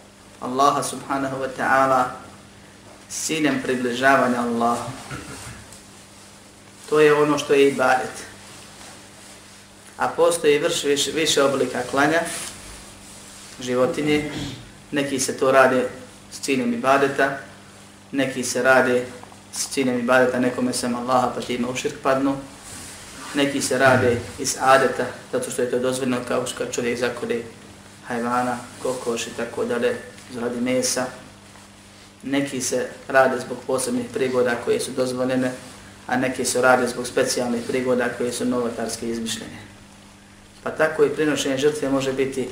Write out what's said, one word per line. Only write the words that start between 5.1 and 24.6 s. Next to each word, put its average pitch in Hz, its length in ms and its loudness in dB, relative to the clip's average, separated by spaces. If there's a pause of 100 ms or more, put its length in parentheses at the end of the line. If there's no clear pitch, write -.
To 151 120 4
je 147 140 8
ono 147 240 4
što - 140 -2
je 139 160 8
ibadet. 127 580 0 (1700)
A 123 120 0
postoji 156 500 4
vrš-, 160 280 -2
više, 143 240 2
više 147 320 2
oblika 131 480 0
klanja 151 300 4 (1400)
životinje. 139 680 0 (600)
Neki 139 300 -2
se - 160 -2
to 131 160 2
rade 127 360 6 (440)
s - 80 -16
ciljem 123 340 0
ibadeta, 135 640 2 (720)
neki 131 320 -2
se 123 180 -2
rade 123 420 4 (480)
s - 160 -6
ciljem 127 300 0
ibadeta 123 400 4
nekome 123 340 0
sem 120 220 -2
Allaha 123 400 2
pa 120 60 -6
time 120 280 -4
u 131 80 -6
širk - 260 -4
padnu, 139 340 0 (1000)
neki 139 280 0
se 127 160 0
rade 123 420 4 (180)
iz 131 220 -4